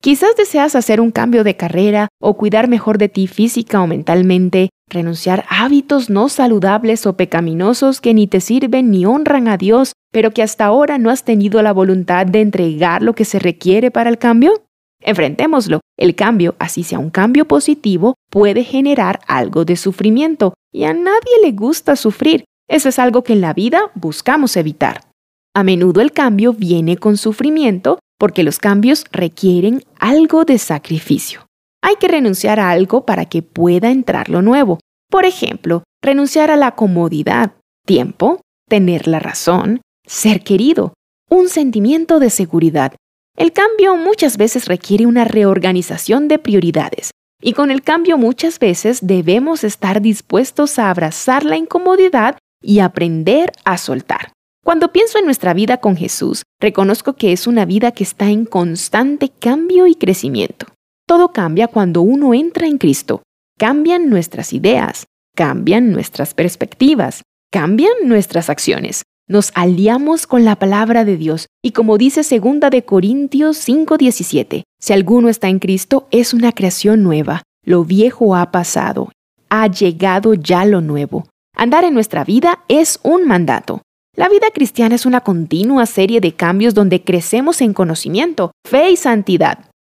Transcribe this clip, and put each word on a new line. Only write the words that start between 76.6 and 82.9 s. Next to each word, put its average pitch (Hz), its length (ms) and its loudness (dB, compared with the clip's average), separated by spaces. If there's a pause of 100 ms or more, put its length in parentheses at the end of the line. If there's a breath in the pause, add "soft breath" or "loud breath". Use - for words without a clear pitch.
nueva. 156 380 -2 (220)
Lo 170 220 0
viejo 202 500 2
ha 175 160 -2
pasado, - 640 -4 (360)
ha 220 180 0
llegado 190 640 0
ya 180 320 0
lo 202 160 2
nuevo". 147 440 -6 (300)
Andar 294 300 2
en 330 80 0
nuestra 214 320 -2
vida 339 420 0
es 302 340 0